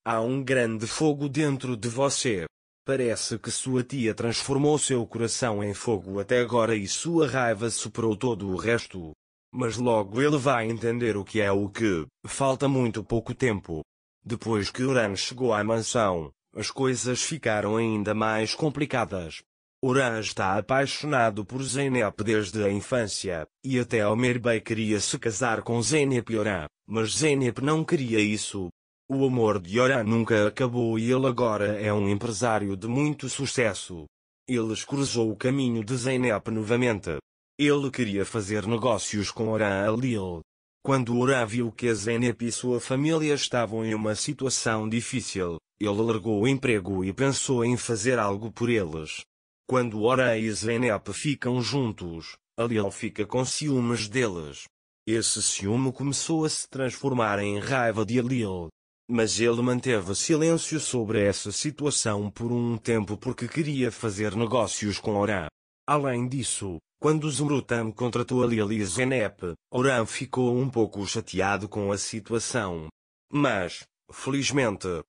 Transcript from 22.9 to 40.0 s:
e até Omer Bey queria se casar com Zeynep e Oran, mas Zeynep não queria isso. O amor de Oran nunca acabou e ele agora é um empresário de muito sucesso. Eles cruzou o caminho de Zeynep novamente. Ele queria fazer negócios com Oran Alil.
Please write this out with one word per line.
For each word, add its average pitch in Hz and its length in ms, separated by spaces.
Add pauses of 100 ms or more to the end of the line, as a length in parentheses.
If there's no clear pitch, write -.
e 131 160
até 120 260
Omer 120 320
Bey 117 220
queria 107 400
se - 180
casar 113 440
com 117 200
Zeynep 127 520
e 110 40
Oran, 101 300 (180)
mas 107 340
Zeynep 135 420
não 156 240
queria 123 340
isso. 104 480 (420)
O 135 160
amor 117 320
de 92 220
Oran 127 240
nunca 110 440
acabou 117 520
e 117 100
ele 131 160
agora 107 540
é 107 140
um 101 160
empresário 104 640
de 101 140
muito 139 400
sucesso. 104 760 (420)
Eles 110 380
cruzou 120 480
o 104 60
caminho 127 440
de 113 140
Zeynep 123 560
novamente. 110 680 (400)
Ele 143 320
queria 101 360
fazer 104 420
negócios 107 640
com 110 160
Oran 104 400
Alil. 110 540 (420)